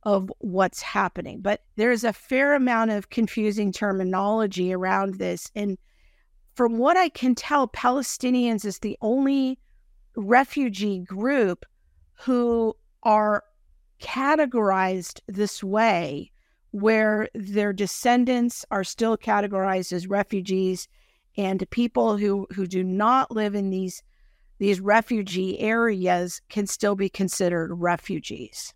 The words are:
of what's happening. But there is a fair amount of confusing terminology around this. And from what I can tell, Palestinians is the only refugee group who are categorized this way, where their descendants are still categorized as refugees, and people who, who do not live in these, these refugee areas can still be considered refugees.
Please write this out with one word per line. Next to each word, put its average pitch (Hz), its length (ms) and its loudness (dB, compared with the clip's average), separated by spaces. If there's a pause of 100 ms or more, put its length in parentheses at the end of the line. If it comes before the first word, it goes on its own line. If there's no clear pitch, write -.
of 196 360 0
what's 185 420 0
happening. - 600 -4
But 202 200 -2 (140)
there 220 160 2
is 226 120 0
a 226 100 0
fair 277 400 0
amount 240 380 2
of 208 180 -4
confusing 208 640 0
terminology 190 1000 0
around 190 420 0
this. 180 400 -6
And 202 220 -4 (800)
from 233 220 2
what 277 200 4
I 359 120 4
can 254 260 2
tell, 277 320 0
Palestinians 247 960 0
is 196 140 -6
the - 220 -6
only 262 580 2 (560)
refugee 214 840 0
group 202 680 0 (600)
who 233 500 2 (280)
are 214 400 2 (580)
categorized 220 1300 0
this 202 360 -4
way, 190 680 0 (400)
where 214 640 2
their 208 400 -2
descendants 240 1000 0
are 196 120 -2
still 226 340 0
categorized 196 760 -2
as 180 140 -4
refugees, 190 800 -2 (500)
and 190 320 -2
people 233 480 0
who, 202 360 0
who 190 140 -4
do 185 160 -2
not 214 480 2
live 214 240 -2
in 196 140 -2
these, 190 340 -6 (560)
these 196 220 2
refugee 196 760 0
areas 185 920 0
can 208 180 -2
still 202 280 0
be 196 140 -2
considered 175 640 -2
refugees. 170 1040 -6